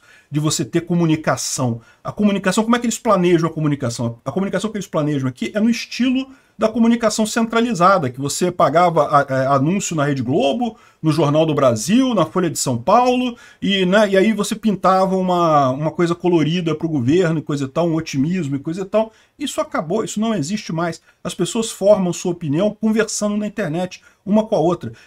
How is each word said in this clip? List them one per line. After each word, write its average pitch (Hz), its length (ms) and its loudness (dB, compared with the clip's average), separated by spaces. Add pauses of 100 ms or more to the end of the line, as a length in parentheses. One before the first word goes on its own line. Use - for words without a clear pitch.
(300)
de 147 100 -2
você 151 240 -2
ter - 180 -2
comunicação. 156 1000 -2 (220)
A - 80 -10
comunicação, 196 520 0
como 226 120 2
é 247 40 0
que 247 60 -4
eles 226 140 -4
planejam 175 500 2
a - 20 -4
comunicação? 131 720 -4
A 135 80 -8
comunicação 196 380 -2
que 214 80 -8
eles 180 80 -6
planejam 147 420 -2
aqui - 280 -6
é 208 40 0
no 226 120 4
estilo 254 580 -2 (260)
da 220 140 0
comunicação 226 560 2
centralizada, 220 840 2
que 123 80 -12
você 143 320 -2
pagava 165 540 2
a, 143 160 4
a, 135 340 0
anúncio 165 400 0
na 143 100 0
Rede 139 180 -2
Globo, 226 540 -2 (240)
no 156 100 2
Jornal 151 340 2
do 156 80 0
Brasil, 143 640 2
na - 100 2
Folha 180 240 -2
de 139 80 -6
São 123 220 -2
Paulo, 247 580 2 (240)
e, 190 240 0
né, 202 240 4
e 190 80 2
aí 214 160 4
você 196 220 -4
pintava 190 600 2
uma, 170 540 2
uma 151 220 -2
coisa 170 240 0
colorida 165 580 0
pro 160 160 -4
governo 156 480 2
e 143 60 -4
coisa 143 220 -4
e - 20 -8
tal, 165 200 -2
um 160 80 0
otimismo 156 600 -2
e 135 40 -6
coisa 170 220 -8
e 190 40 -6
tal. 220 280 -2 (240)
Isso 294 240 -6
acabou, 220 420 -4
isso - 160 -8
não 220 140 -2
existe 185 400 -4
mais. 165 260 -4 (240)
As 175 120 -8
pessoas 226 340 -4
formam 196 420 2
sua 180 200 -4
opinião 170 500 -2
conversando 208 560 -2
na 208 80 -4
internet, 185 560 -6 (240)
uma 214 180 2
com 214 120 -2
a 165 40 2
outra. 156 340 -2 (140)